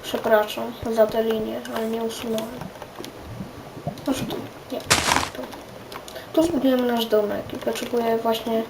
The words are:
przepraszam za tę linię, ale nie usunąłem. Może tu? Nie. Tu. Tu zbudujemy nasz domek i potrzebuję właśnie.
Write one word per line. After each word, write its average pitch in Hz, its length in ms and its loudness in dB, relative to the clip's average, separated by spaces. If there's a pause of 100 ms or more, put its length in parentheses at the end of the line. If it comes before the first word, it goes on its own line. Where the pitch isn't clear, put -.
przepraszam 226 680 4 (220)
za 220 120 8
tę 220 160 2
linię, 220 380 0 (140)
ale 226 120 0
nie 226 160 0
usunąłem. 226 560 -2 (1500)
Może 262 180 0
tu? - 100 -4 (360)
Nie. 254 80 -4
Tu. - 640 0 (920)
Tu 320 100 6
zbudujemy 254 500 4
nasz 226 120 0
domek 208 480 2
i - 40 -6
potrzebuję 233 600 0
właśnie. 226 520 2